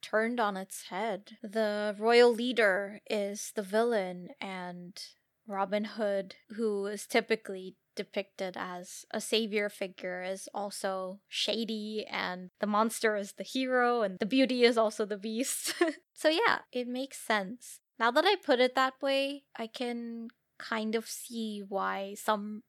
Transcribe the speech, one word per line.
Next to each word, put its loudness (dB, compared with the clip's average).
turned 0
on 2
its -10
head. -4
The 0
royal 8
leader 2
is -2
the -4
villain, 0
and -10
Robin 0
Hood, -2
who 0
is -6
typically -2
depicted -6
as -10
a -4
savior 0
figure, -8
is -8
also -6
shady, -4
and -4
the -2
monster 2
is -6
the -8
hero, 2
and -2
the 0
beauty 4
is 8
also 4
the -6
beast. -4
<laughs> 8
So 2
yeah, 4
it -4
makes -6
sense. -4
Now 2
that 6
I 6
put 4
it 4
that 2
way, -2
I -6
can -8
kind -4
of -2
see -8
why -4
some -2